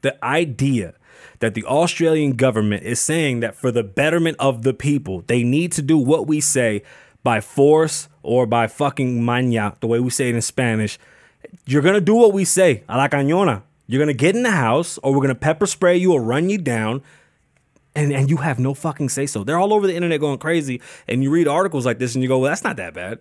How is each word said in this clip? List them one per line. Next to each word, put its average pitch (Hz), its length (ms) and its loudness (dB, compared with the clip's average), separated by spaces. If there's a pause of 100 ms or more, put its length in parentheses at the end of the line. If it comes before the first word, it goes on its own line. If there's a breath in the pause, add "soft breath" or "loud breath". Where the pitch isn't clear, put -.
the - 220 -4
idea 135 680 -2 (460 loud breath)
that 113 160 -2
the 113 100 -6
Australian 156 680 0
government 110 500 0
is 120 160 -4
saying 147 420 -2
that 113 120 -4
for - 160 -4
the 117 140 -2
betterment 156 560 0
of 123 240 0
the 131 100 2
people, 147 540 -4
they 123 160 2
need 151 300 0
to 160 80 -4
do 151 160 2
what 139 280 2
we 151 140 0
say 117 440 0 (400 loud breath)
by 113 180 2
force 151 640 2 (160)
or 123 220 2
by 117 200 2
fucking 127 560 -2
maña, 117 600 0
the 113 60 -4
way 117 120 2
we 123 100 0
say 123 200 -2
it 120 60 -2
in 117 60 -2
Spanish. 110 560 -2 (680 soft breath)
You're 139 160 2
gonna 190 180 4
do 202 160 2
what 226 160 6
we 196 140 0
say, 170 420 2
a 117 100 -4
la 139 120 2
cañona. 143 540 0 (240)
You're 123 120 -2
gonna 151 140 0
get 151 220 2
in 247 80 0
the 240 80 0
house, 147 480 0
or 139 140 0
we're 139 80 2
gonna 135 140 0
pepper 156 300 0
spray 180 320 2
you 180 160 2
or 139 80 2
run 135 280 -2
you 208 80 -2
down, 123 460 -4 (920 soft breath)
and, 147 160 0
and 135 180 0
you 160 80 2
have 131 220 -2
no 131 140 0
fucking 143 360 -6
say-so. 139 340 -6
They're 147 140 -2
all 202 160 2
over 208 140 2
the 175 80 0
internet 170 240 -2
going 143 200 -2
crazy, 151 420 -2 (260 loud breath)
and 127 160 0
you 135 60 0
read 165 180 2
articles 151 380 0
like 120 140 0
this, 123 140 -4
and 127 80 -2
you 131 60 -2
go, 131 120 2
"Well, 131 100 2
that's - 140 -4
not 185 140 -4
that 87 160 -10
bad." 92 280 -10